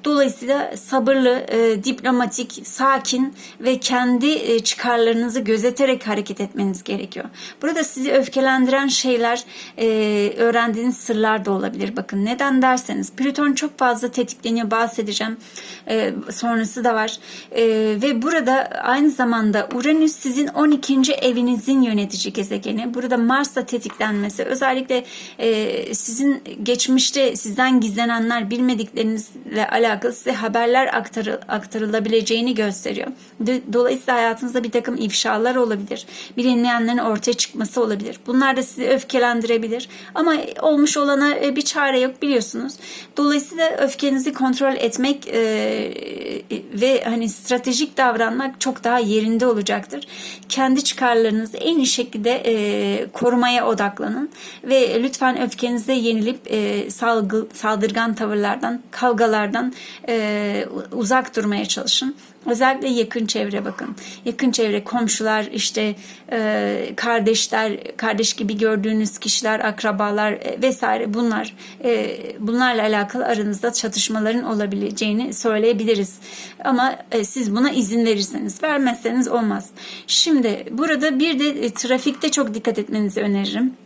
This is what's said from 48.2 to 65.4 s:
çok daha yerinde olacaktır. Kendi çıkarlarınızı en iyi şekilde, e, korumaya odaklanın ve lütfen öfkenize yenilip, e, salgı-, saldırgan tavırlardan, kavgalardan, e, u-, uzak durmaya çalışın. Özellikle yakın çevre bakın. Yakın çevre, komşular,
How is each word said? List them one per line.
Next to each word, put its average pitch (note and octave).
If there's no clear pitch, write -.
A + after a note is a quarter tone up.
çok B3+
daha A#3+
yerinde A3
olacaktır. G#3
Kendi C4
çıkarlarınızı A3+
en E4
iyi C4
şekilde, A#3+
e, G#3
korumaya B3
odaklanın A3
ve B3+
lütfen C4
öfkenize A#3+
yenilip, A3+
e, G#3
salgı-, A3
saldırgan A3
tavırlardan, G#3+
kavgalardan, A3+
e, G#3
u-, -
uzak B3+
durmaya G#3
çalışın. -
Özellikle C4
yakın A3+
çevre G#3
bakın. -
Yakın B3
çevre, G#3
komşular, G#3+